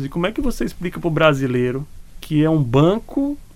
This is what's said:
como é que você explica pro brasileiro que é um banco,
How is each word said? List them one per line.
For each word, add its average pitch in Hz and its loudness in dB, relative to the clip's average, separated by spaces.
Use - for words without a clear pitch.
como 170 -2
é 208 -4
que 311 -6
você - -2
explica 175 -6
pro 170 -2
brasileiro 135 0
que 151 0
é 160 4
um 156 4
banco, 196 2